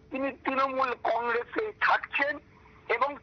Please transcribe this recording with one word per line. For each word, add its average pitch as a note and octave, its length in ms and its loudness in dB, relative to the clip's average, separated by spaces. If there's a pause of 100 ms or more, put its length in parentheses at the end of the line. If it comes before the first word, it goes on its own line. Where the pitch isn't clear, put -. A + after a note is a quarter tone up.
(120)
তিনি C#4 200 -2
তৃণমূল C4 720 0
কংগ্রেসে A4 760 0
থাকছেন C#4+ 580 0 (500)
এবং C4+ 340 2